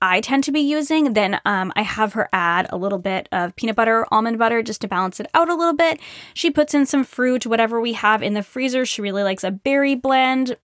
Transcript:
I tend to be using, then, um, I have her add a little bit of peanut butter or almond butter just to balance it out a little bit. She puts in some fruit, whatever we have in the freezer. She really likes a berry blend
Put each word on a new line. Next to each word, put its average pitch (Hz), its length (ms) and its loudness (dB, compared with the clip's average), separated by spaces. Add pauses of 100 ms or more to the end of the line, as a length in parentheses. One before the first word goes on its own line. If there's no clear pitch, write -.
I 185 200 2
tend 269 220 2
to 277 80 -2
be 302 80 0
using, 294 520 2
then, 208 320 0
um, 190 320 -2
I 208 60 0
have 214 320 -2
her 220 180 -2
add 175 380 0
a 185 80 -6
little 196 200 -2
bit 190 340 -4
of 180 220 -2
peanut 220 220 -4
butter 226 220 4
or - 160 -2
almond 220 240 0
butter 226 240 2
just 226 180 -6
to 208 80 -6
balance 185 320 -4
it 214 140 -8
out 330 160 4
a 349 40 2
little 339 200 2
bit. 330 260 0 (320)
She - 180 -2
puts 302 220 2
in 285 140 4
some 269 180 0
fruit, 254 400 -2
whatever 226 380 0
we 233 100 -2
have 214 300 2
in 202 100 -2
the 208 100 -2
freezer. 254 440 -2
She - 160 -6
really 202 200 -2
likes 190 220 -2
a 185 60 -2
berry 277 440 0
blend 262 680 0